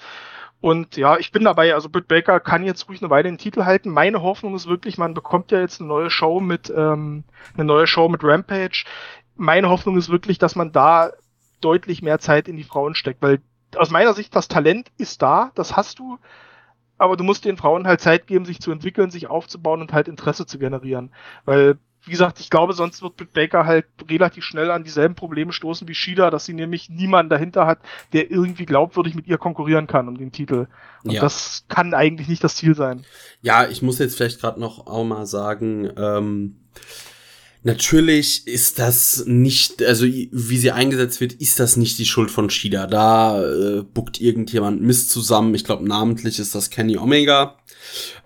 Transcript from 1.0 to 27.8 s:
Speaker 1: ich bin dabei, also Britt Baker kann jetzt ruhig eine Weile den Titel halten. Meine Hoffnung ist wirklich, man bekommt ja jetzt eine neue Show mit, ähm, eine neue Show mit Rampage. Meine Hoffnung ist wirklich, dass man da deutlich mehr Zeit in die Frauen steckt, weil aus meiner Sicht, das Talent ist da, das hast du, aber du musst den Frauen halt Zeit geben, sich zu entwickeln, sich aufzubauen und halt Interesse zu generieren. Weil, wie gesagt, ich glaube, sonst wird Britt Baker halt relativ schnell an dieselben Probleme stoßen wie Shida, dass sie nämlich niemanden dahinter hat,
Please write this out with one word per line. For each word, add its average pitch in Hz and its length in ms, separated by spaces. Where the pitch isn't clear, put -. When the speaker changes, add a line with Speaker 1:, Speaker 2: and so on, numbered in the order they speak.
Speaker 1:
ich - 140
bin 208 120
dabei, 165 300
also 151 160
Britt 175 180
Baker 170 320
kann 170 240
jetzt 185 240
ruhig 185 140
eine 175 80
Weile 143 140
den 175 160
Titel 208 260
halten. 190 240
Meine 170 320
Hoffnung 196 320
ist 175 140
wirklich, 180 320
man 165 160
bekommt 175 340
ja 190 100
jetzt 180 220
eine 160 60
neue 151 240
Show 165 280
mit, 180 300
ähm, 151 540
eine 156 100
neue 151 220
Show 165 220
mit 175 140
Rampage. 185 600
Meine 180 340
Hoffnung 185 280
ist 165 120
wirklich, 175 280
dass 170 180
man 165 160
da 165 380
deutlich 170 420
mehr 156 160
Zeit 151 280
in 165 100
die 151 60
Frauen 147 300
steckt, - 300
weil 139 180
aus 165 140
meiner 202 240
Sicht, 208 220
das 180 120
Talent 170 520
ist - 240
da, 180 320
das - 200
hast - 220
du, 254 220
aber 185 180
du 180 80
musst 202 180
den 196 140
Frauen 165 280
halt 180 140
Zeit 170 280
geben, 185 180
sich 175 160
zu 170 100
entwickeln, 180 400
sich 170 160
aufzubauen 165 540
und 160 100
halt 151 160
Interesse 156 380
zu - 120
generieren. 131 540
Weil, 139 340
wie 165 60
gesagt, 175 280
ich - 100
glaube, 175 240
sonst 170 280
wird 180 160
Britt - 160
Baker 160 320
halt 160 220
relativ 170 360
schnell 160 260
an 170 140
dieselben 156 300
Probleme 160 360
stoßen 165 360
wie 165 80
Shida, 180 340
dass 151 160
sie 175 80
nämlich 165 360
niemanden 175 420
dahinter 170 340
hat, 160 140